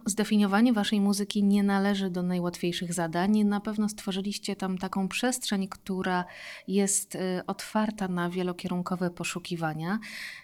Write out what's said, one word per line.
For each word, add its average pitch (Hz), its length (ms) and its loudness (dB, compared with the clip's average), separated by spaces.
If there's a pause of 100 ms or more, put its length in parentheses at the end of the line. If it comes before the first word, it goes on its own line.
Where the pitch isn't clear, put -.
zdefiniowanie 208 680 4
waszej 208 280 2
muzyki 202 420 2
nie 202 200 6
należy 196 460 2
do 180 140 -2
najłatwiejszych 175 720 -2
zadań. 180 500 2
Na 202 160 2
pewno 208 300 0
stworzyliście 196 680 -4
tam 185 220 -2
taką 196 300 -2
przestrzeń, 196 600 0
która 185 580 -2 (420)
jest, 196 480 0
y, 156 40 -4 (280)
otwarta 208 600 -2
na 175 220 0
wielokierunkowe 180 800 -2
poszukiwania. 170 920 -2 (440)